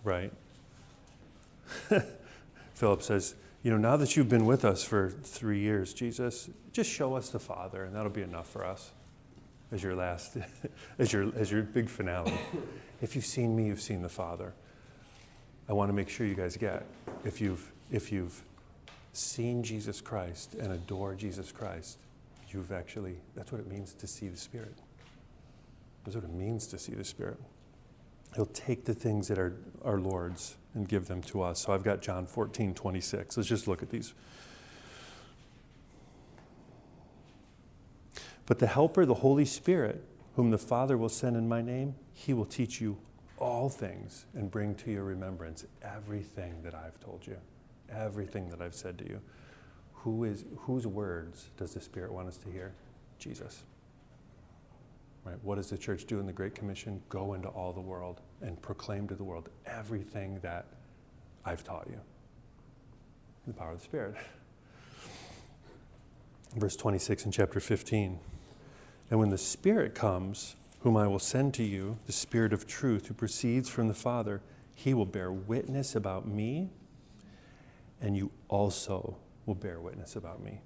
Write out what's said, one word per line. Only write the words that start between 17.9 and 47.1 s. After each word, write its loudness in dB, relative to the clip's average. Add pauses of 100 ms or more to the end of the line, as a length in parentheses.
if 0
you've -4 (680)
seen -2
Jesus -4
Christ -6
and -4
adore -4
Jesus -6
Christ, -8 (520)
you've -8
actually, -6 (180)
that's -12
what -6
it -10
means -10
to -12
see -8
the -8
Spirit. -12 (1300)
That's -8
what -4
it -8
means -4
to -10
see -8
the -6
Spirit. -6 (960)
He'll 2
take -4
the 0
things 0
that 2
are 2 (280)
our 2
Lord's -2 (180)
and -2
give 2
them -4
to -2
us. 0
So 2
I've 4
got 4
John -2
fourteen 0
twenty-six. -2
Let's 2
just 2
look 0
at -8
these. -6 (4000)
"But 4
the 6
Helper, 8
the 8
Holy 8
Spirit, 2 (300)
whom 8
the 6
Father 4
will 2
send 0
in 2
my 2
name, -2 (180)
he 0
will 4
teach -2
you 0 (400)
all 2
things -8
and -2
bring 0
to -6
your -2
remembrance -6 (180)
everything -8
that -8
I've -14
told -14